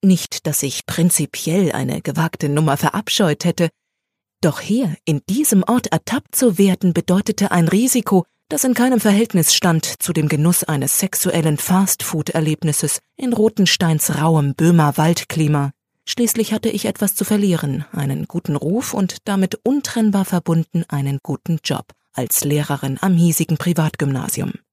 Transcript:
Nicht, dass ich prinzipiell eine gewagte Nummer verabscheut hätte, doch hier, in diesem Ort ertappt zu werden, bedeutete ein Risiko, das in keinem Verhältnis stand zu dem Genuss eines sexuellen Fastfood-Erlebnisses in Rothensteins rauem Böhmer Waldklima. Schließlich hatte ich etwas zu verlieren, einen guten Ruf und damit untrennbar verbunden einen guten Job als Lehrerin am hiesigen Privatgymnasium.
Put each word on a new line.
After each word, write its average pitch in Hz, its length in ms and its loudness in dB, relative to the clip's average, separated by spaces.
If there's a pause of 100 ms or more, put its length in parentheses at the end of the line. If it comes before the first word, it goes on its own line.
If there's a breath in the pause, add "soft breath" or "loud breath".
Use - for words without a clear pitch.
Nicht, - 440 0
dass 151 160 -4
ich - 240 -6
prinzipiell 165 840 0
eine 135 280 -4
gewagte 160 480 -4
Nummer 143 280 2
verabscheut 165 680 -2
hätte, 170 240 0 (760)
doch 156 180 0
hier, 214 440 -2
in 151 240 -2
diesem 220 360 2
Ort 240 240 0
ertappt - 460 -4
zu 226 220 2
werden, 185 380 2
bedeutete 196 560 0
ein 170 180 4
Risiko, 208 560 2 (240)
das 294 160 -2
in 254 80 2
keinem 240 260 4
Verhältnis 202 560 2
stand 165 300 2 (180)
zu 170 120 -4
dem 151 140 0
Genuss 156 360 2
eines 139 340 -2
sexuellen 160 600 0
Fastfood-Erlebnisses 160 1400 -2 (160)
in 254 180 -2
Rothensteins 175 840 2
rauem 151 360 2
Böhmer 160 420 4
Waldklima. 151 760 0 (340)
Schließlich 226 480 -2
hatte 220 160 -2
ich 208 160 -6
etwas 202 280 -2
zu 202 100 -2
verlieren, 165 680 0
einen 139 340 -4
guten 147 300 -4
Ruf 185 380 -2
und 190 300 -2
damit 190 380 -2
untrennbar 220 640 0
verbunden 165 640 -2
einen 139 340 -4
guten 156 400 -4
Job - 300 -6 (220)
als - 280 -2
Lehrerin 143 580 -2
am 190 140 2
hiesigen 165 440 2
Privatgymnasium. 151 960 -2 (180)